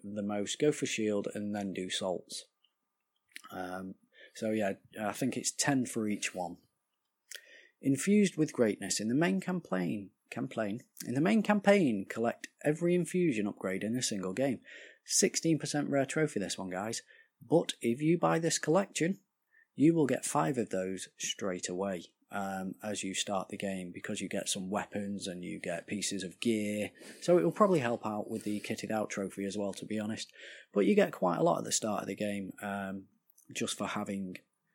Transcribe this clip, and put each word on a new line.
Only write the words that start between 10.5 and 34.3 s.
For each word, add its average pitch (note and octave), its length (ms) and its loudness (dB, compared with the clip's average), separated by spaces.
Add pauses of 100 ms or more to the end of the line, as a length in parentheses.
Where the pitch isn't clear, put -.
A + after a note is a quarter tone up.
in - 80 -4
the C3 80 2
main G3+ 220 4
campaign, G3 640 4
collect A2+ 380 -2 (160)
every E3 320 2
infusion E3 500 2
upgrade G2 380 -4
in A2 120 -2
a B2+ 60 -2
single F#2+ 320 -2
game. C3 280 0 (440)
Sixteen - 540 2
percent D3 280 -2
rare C#3 180 2
trophy, D#3 340 0
this F2+ 180 -4
one, F#2+ 140 -8
guys. G#2 320 -4 (440)
But D#3+ 320 4
if A#2+ 220 0
you D#3+ 160 4
buy E3 220 2
this E3 180 0
collection, F3+ 640 0 (560)
you D3+ 180 8
will D#3+ 140 6
get B2+ 180 0
five D3+ 320 2
of A2 140 -2
those F#2 380 -4 (100)
straight F2+ 500 -4
away, F2+ 360 -2 (260)
um, F#2+ 500 -4
as G#2 220 -6
you F#2+ 100 -4
start F#2+ 360 -2
the G2+ 80 -8
game, F#2+ 340 -4
because G2 300 -8
you F#2+ 60 -6
get - 220 -4
some F#2 220 -4
weapons G2+ 560 -4
and F2+ 180 -8
you F2 140 -8
get E2+ 260 -6
pieces G2 380 -4
of F2+ 160 -12
gear. G#2 500 0 (320)
So F3 160 6
it E3 60 4
will E3+ 80 4
probably F#3+ 280 6
help A#2 280 -2
out G#2+ 200 -4
with A2 160 -6
the G#2 160 -2
kitted G#2 300 -6
out G#2+ 220 0
trophy G2 340 -4
as G2 100 -4
well, G2+ 180 -4
to - 120 -10
be G#2+ 140 -4
honest. G#2+ 340 -6 (400)
But G3+ 140 4
you G#3 80 6
get G3 160 6
quite F3 260 0
a - 60 2
lot E3+ 160 4
at - 40 -4
the - 80 -4
start G#2+ 300 0
of - 60 -6
the G2 80 -4
game, G2+ 380 -4 (100)
um, G2 400 -4 (500)
just - 240 -4
for G#2 80 -4
having, G2 520 -4 (380)